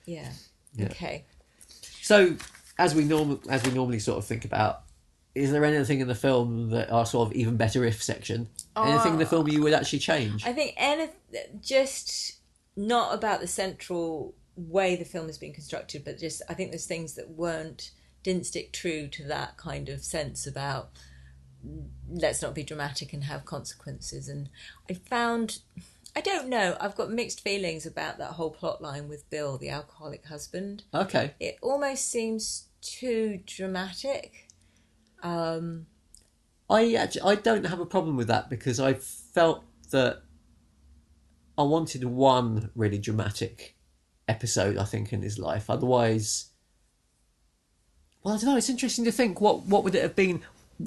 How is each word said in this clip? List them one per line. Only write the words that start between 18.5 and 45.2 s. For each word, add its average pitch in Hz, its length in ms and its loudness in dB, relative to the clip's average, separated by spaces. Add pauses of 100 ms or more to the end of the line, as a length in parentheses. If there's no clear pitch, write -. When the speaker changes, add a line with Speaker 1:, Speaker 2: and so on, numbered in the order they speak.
Speaker 1:
true 156 340 -4
to 143 200 -12
that 143 300 -6
kind 143 320 -10
of 139 140 -10
sense 147 420 -6
about, 139 440 -6 (1200)
"Let's 160 320 -2
not 135 120 -6
be 151 100 -6
dramatic 143 500 -8
and 143 100 -6
have 143 220 -8
consequences." 139 840 -12
And 143 220 -10 (400)
I 190 60 -6
found, 233 640 -2 (560)
I 294 60 -2
don't 311 280 -2
know, 208 320 2
I've 196 140 -4
got 214 140 -4
mixed 233 300 -4
feelings 175 460 -2
about 156 320 -6
that - 160 -8
whole 165 180 -4
plot - 300 -6
line 147 260 -8
with 147 220 -16
Bill, 147 280 -4
the 139 120 -10
alcoholic 147 560 -12
husband. 180 580 -10 (100)
Speaker 2:
Okay. 170 460 0
Speaker 1:
It - 220 -6
almost 269 500 -2
seems 226 540 -4 (160)
too 220 640 -2
dramatic. 190 1040 -6 (760)
Um, 165 600 -4 (840)
Speaker 2:
I 226 260 6
actu-, - 280 0
I 202 120 6
don't 208 300 2
have 175 140 -2
a 170 60 -2
problem 160 320 2
with 117 100 2
that 113 220 2
because 123 300 -2
I 135 160 4
felt - 680 2 (280)
that 127 320 2 (1300)
I 151 60 2
wanted 147 420 0
one 123 720 4
really 104 220 2
dramatic 107 800 -4 (520)
episode, 107 500 0
I 98 80 0
think, 107 280 -4
in 101 80 -2